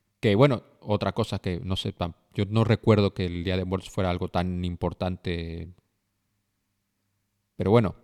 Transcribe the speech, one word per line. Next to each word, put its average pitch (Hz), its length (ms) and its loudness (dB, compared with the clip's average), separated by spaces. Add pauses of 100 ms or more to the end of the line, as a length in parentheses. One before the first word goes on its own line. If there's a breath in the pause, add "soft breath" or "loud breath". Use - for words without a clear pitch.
(200)
Que, 104 160 4
bueno, 127 280 4 (180)
otra 101 320 0
cosa 104 260 -4
que, 87 240 -6
no 92 120 -4
sé, - 200 -4
tam-, 87 200 -6 (180)
yo 101 160 -2
no 113 140 2
recuerdo 107 500 4
que 95 120 -4
el 87 180 -6
Día 92 140 -2
de 92 80 -2
Muertos 92 260 -4
fuera 92 180 -2
algo 90 200 -4
tan 90 360 -2
importante. 85 1040 -6 (1900)
Pero 95 160 -2
bueno, 113 320 4